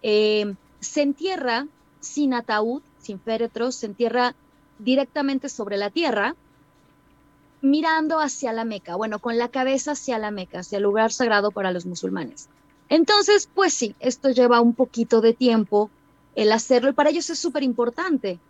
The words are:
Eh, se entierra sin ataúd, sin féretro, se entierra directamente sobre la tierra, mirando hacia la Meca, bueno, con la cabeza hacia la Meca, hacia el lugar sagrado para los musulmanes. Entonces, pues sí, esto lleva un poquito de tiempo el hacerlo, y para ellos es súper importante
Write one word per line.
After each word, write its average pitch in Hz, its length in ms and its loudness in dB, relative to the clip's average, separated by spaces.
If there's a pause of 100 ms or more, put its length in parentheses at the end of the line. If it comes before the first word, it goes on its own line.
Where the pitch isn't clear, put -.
Eh, 214 540 2 (240)
se - 220 -2
entierra 285 640 -2 (320)
sin 277 340 -2
ataúd, 233 500 -2 (140)
sin 196 240 -14
féretro, 233 500 -4
se - 140 -8
entierra 233 500 -2 (420)
directamente 269 720 -2
sobre 202 300 -6
la 202 120 -4
tierra, 254 460 -2 (1200)
mirando 311 600 2
hacia 269 320 -4
la 226 120 -4
Meca, 196 320 -8
bueno, 214 240 -6
con 233 180 -2
la 254 100 -2
cabeza 269 440 -2
hacia 254 260 -4
la 214 120 -6
Meca, 185 300 -10
hacia 202 180 -8
el 202 60 0
lugar 220 280 2
sagrado 208 400 0
para 190 200 -4
los 180 140 -6
musulmanes. 185 640 -8 (380)
Entonces, 403 640 4
pues 381 220 2
sí, 214 240 -4
esto 262 320 0
lleva 240 300 6
un 233 140 4
poquito 233 460 2
de 226 140 4
tiempo 214 580 2 (420)
el 214 180 2
hacerlo, 240 380 2
y - 20 -6
para 302 180 2
ellos 320 200 -4
es 302 80 -6
súper 294 240 -4
importante 240 880 -2